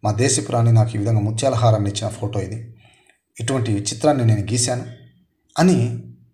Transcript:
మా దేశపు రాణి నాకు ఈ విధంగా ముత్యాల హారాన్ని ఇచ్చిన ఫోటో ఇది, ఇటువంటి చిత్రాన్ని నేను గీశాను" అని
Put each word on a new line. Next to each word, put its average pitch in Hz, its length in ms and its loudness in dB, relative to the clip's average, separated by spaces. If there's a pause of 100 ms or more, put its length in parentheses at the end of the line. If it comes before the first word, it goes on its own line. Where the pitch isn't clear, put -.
మా 107 80 0
దేశపు 123 400 0
రాణి 117 200 4
నాకు 110 240 4
ఈ - 20 -2
విధంగా 107 220 0
ముత్యాల 113 340 0
హారాన్ని 110 360 2
ఇచ్చిన 104 200 -6
ఫోటో 104 300 -6
ఇది, 98 360 -10 (640)
ఇటువంటి 117 320 -2
చిత్రాన్ని 123 540 0
నేను 107 160 2
గీశాను" 120 440 -2 (760)
అని 127 440 2 (300)